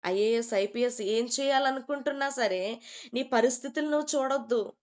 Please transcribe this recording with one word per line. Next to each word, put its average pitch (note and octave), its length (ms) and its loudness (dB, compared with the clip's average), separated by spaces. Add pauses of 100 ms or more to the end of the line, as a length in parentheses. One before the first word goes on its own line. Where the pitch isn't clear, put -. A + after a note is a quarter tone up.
ఐఏఎస్, A3 500 2
ఐపీఎస్ A3+ 480 0
ఏం A3 240 0
చేయాలనుకుంటున్నా C#4 1040 0
సరే G#3 320 0 (520)
నీ B3+ 80 0
పరిస్థితులు B3+ 680 0
నువ్వు D4+ 240 2
చూడొద్దు C4 480 0 (200)